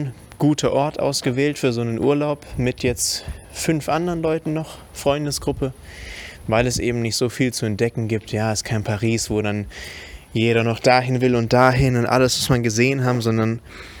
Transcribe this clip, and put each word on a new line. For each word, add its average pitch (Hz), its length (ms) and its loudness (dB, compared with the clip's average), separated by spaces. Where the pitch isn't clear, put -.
ein 123 60 -8
guter 147 360 2
Ort 139 260 0
ausgewählt 139 600 0
für 127 140 2
so 117 80 -2
einen 117 180 -2
Urlaub 147 460 0
mit 127 260 -2
jetzt - 420 -2
fünf - 380 -2
anderen 165 320 -2
Leuten 160 320 -2
noch, 156 240 -6
Freundesgruppe, 143 800 -2
weil 117 200 4
es 120 120 -2
eben 120 220 0
nicht 113 140 -2
so 123 140 0
viel 127 240 0
zu - 120 -4
entdecken 110 420 -2
gibt. 107 240 -4
Ja, 110 200 0
es 104 80 -2
ist - 60 -8
kein 110 180 -2
Paris, 113 460 -2
wo 107 120 0
dann 104 240 -2
jeder 113 300 4
noch 113 160 0
dahin 127 420 4
will 127 140 4
und 117 180 2
dahin 127 420 6
und 120 120 2
alles, 127 340 4
was - 80 -4
man 120 140 2
gesehen 123 420 2
haben, 123 160 2
sondern 113 380 0